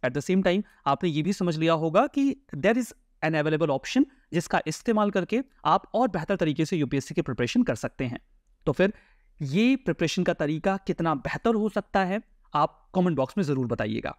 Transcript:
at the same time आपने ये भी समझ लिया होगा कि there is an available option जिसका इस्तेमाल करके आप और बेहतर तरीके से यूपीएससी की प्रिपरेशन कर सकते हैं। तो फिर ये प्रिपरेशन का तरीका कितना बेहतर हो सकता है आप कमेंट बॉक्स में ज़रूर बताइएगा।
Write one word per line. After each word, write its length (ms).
at 60
the 120
same 200
time 200
आपने 240
ये 140
भी 100
समझ 240
लिया 160
होगा 340
कि 380
there 220
is 160
an 120
available 340
option 360
जिसका 340
इस्तेमाल 440
करके 300
आप 280
और 140
बेहतर 280
तरीके 300
से 120
यूपीएससी 380
की 60
प्रिपरेशन 420
कर 120
सकते 300
हैं। 140
तो 60
फिर 220
ये 340
प्रिपरेशन 480
का 100
तरीका 440
कितना 380
बेहतर 400
हो 140
सकता 360
है 160
आप 420
कमेंट 220
बॉक्स 200
में 60
ज़रूर 240
बताइएगा। 520